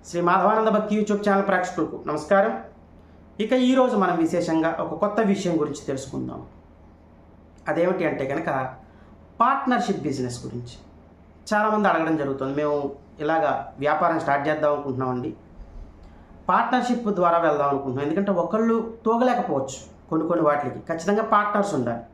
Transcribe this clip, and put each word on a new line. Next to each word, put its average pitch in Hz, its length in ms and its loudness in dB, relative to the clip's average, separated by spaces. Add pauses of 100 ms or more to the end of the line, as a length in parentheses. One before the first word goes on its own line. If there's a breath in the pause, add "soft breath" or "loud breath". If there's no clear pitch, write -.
శ్రీ 170 160 -6
మాధవానంద 202 480 4
భక్తి 202 260 2
YouTube 202 280 0
ఛానల్ 196 240 4
ప్రేక్షకులకు 175 500 -2 (100)
నమస్కారం. 196 460 2 (840 loud breath)
ఇక 214 140 0 (160)
ఈరోజు 254 280 4
మనం 180 200 2
విశేషంగా 165 520 0 (120)
ఒక 160 180 -6
కొత్త 202 220 0
విషయం 190 380 2
గురించి 147 260 -4
తెలుసుకుందాం. 127 540 -8 (1300)
అదేమిటి 165 380 0
అంటే 139 200 -2
కనుక 165 240 -4 (920 loud breath)
పార్ట్నర్‌షిప్ 233 680 0
బిజినెస్ 123 360 -4
గురించి 120 320 -12 (720)
చాలామంది 208 420 2
అడగడం 160 280 2
జరుగుతుంది. 135 380 -2
"మేము 147 220 0 (420)
ఇలాగా 151 320 0 (280)
వ్యాపారం 156 400 2
స్టార్ట్ 139 280 0
చేద్దాం 147 260 0
అనుకుంటున్నామండి, 131 580 -4 (1160 loud breath)
పార్ట్నర్‌షిప్ 233 600 0 (100)
ద్వారా 170 200 4
వెళ్దాం 147 300 2
అనుకుంటున్నాం, 135 380 -2
ఎందుకంటే 196 260 0 (100)
ఒకళ్ళు 226 340 0 (280)
తోగలేకపోవచ్చు 202 760 0 (300)
కొన్ని 160 180 0
కొన్ని 165 180 2
వాటికి, 143 340 0 (100)
ఖచ్చితంగా 196 440 0
పార్ట్నర్స్ 202 400 2
ఉండాలి. 117 300 -2 (100)